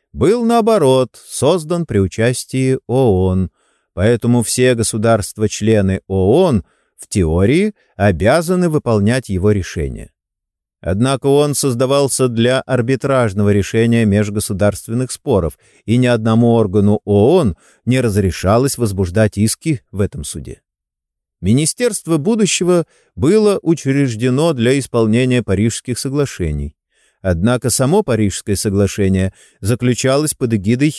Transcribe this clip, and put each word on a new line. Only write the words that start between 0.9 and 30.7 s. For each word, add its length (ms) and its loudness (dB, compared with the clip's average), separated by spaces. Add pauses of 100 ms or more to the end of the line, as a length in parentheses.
создан 580 -2
при 140 0
участии 880 -2
оон, 640 0 (420)
поэтому 500 2
все 320 0
государства-члены 1300 -2
оон 560 2 (320)
в 140 -20
теории 640 0 (240)
обязаны 720 0
выполнять 580 0
его 240 0
решения. 600 -6 (720)
Однако 440 -2
он 260 2
создавался 760 0
для 340 0
арбитражного 920 0
решения 500 2
межгосударственных 1080 -2
споров, 480 -2 (260)
и 120 0
ни 100 2
одному 460 2
органу 520 2
оон 500 2 (300)
не 160 0
разрешалось 760 0
возбуждать 580 -2
иски 540 -2
в 100 -4
этом 220 -6
суде. 400 -14 (760)
Министерство 800 0
будущего 680 0 (260)
было 480 2
учреждено 920 0
для 260 0
исполнения 640 0
Парижских 560 -2
соглашений. 760 -4 (460)
Однако 480 0
само 320 0
Парижское 540 -2
соглашение 800 0 (240)
заключалось 760 -2
под 220 -4
эгидой 440 0